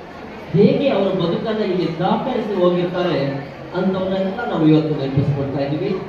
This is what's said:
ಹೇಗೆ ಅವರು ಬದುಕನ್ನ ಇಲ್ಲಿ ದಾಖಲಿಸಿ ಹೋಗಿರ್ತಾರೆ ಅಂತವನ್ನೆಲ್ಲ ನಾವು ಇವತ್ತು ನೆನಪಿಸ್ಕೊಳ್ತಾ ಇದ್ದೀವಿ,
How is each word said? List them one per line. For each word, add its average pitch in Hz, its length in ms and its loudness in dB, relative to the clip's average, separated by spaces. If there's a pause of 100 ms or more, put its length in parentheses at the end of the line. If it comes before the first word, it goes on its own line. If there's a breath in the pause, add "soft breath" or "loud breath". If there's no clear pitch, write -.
(520)
ಹೇಗೆ 262 360 4
ಅವರು 196 220 2
ಬದುಕನ್ನ 214 480 -2
ಇಲ್ಲಿ 175 400 -2
ದಾಖಲಿಸಿ 208 560 0
ಹೋಗಿರ್ತಾರೆ 175 720 0 (500)
ಅಂತವನ್ನೆಲ್ಲ 190 760 -2
ನಾವು 160 180 2
ಇವತ್ತು 151 320 4
ನೆನಪಿಸ್ಕೊಳ್ತಾ 135 640 0
ಇದ್ದೀವಿ, 170 440 -2